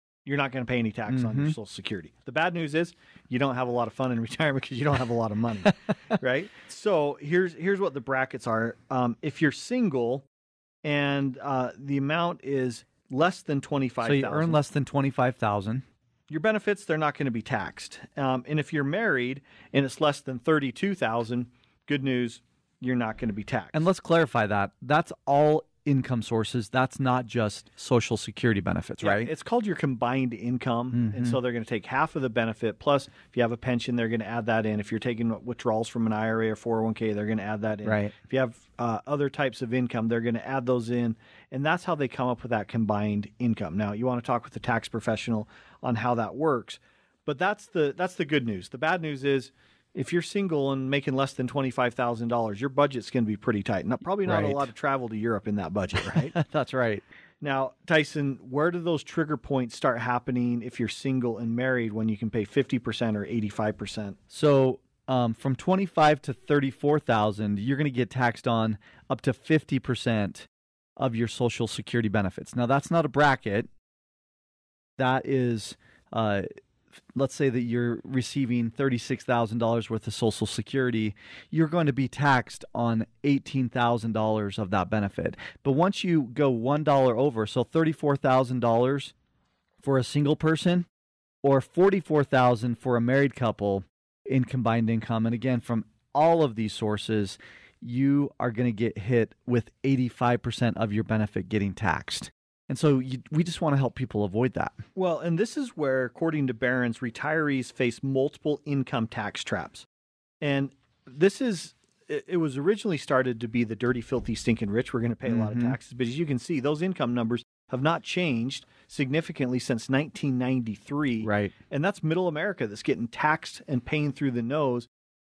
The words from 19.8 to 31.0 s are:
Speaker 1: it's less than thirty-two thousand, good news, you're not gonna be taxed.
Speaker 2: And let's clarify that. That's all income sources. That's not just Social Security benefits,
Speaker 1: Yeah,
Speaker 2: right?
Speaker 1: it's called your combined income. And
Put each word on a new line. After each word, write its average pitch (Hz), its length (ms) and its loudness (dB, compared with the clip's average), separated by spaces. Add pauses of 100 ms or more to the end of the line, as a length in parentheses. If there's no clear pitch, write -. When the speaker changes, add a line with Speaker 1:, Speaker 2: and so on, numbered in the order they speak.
Speaker 1:
it's - 160 -4
less 147 200 2
than 131 180 -8
thirty-two 151 560 0
thousand, 120 520 -2 (400)
good 143 180 -2
news, 123 380 -2 (380)
you're 127 160 -2
not 110 220 -2
gonna 113 140 -2
be 101 120 -6
taxed. 107 300 -2
Speaker 2:
And 156 100 2
let's 185 160 2
clarify 156 460 4
that. 101 260 0 (100)
That's 147 280 2 (160)
all 151 380 4 (200)
income 131 360 0
sources. 110 480 -2
That's 127 320 0
not 127 240 0
just 110 500 -2
Social - 440 2
Security - 420 0
benefits, 90 420 -2
Speaker 1:
Yeah, 101 100 2
Speaker 2:
right? 110 160 0
Speaker 1:
it's 156 140 -6
called 233 220 0
your 196 120 -2
combined 127 580 0
income. 120 580 -2
And 117 220 0